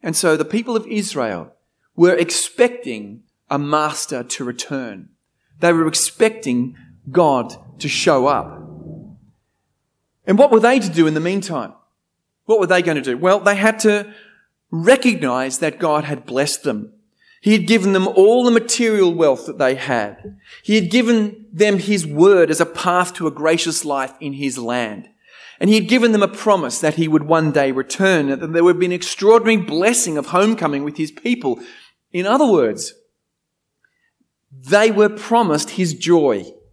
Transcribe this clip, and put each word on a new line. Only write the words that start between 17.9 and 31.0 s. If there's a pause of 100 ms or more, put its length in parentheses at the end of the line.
them
all
the
material
wealth
that
they
had. (240)
He
had
given
them
his
word
as
a
path
to
a
gracious
life
in
his
land. (520)
And
he
had
given
them
a
promise
that
he
would
one
day
return,
and
that
there
would
be
an
extraordinary
blessing
of
homecoming
with
his